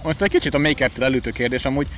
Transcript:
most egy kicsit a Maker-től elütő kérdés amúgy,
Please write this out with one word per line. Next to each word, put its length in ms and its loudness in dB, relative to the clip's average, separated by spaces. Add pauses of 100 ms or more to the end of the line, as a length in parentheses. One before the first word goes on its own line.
most 200 -2
egy 80 4
kicsit 240 2
a 40 2
Maker-től 460 0
elütő 260 0
kérdés 340 -2
amúgy, 220 0 (120)